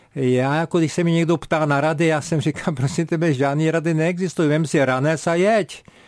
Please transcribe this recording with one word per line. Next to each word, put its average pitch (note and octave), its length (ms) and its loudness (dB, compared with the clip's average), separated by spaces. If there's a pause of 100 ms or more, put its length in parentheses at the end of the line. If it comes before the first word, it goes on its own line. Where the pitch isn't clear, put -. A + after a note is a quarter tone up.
(160)
Já, B2+ 400 0
jako E3 240 0
když D#3+ 140 0
se F3 100 0
mi E3+ 80 2
někdo E3 260 2
ptá D#3 280 -2
na C#3+ 160 2
rady, D#3 240 0
já D#3 160 2
jsem D#3+ 200 -2
říkal: D#3 320 -4
<laughs> - 20 -6
"Prosím B2 300 -2
tebe, E3 280 0
žádný C#3+ 380 0
rady E3 220 -2
neexistují, E3+ 560 0
vem D#3 160 2
si C#3+ 200 2
ranec C3+ 420 0
a E3+ 60 0
jeď." F#3+ 500 0 (240)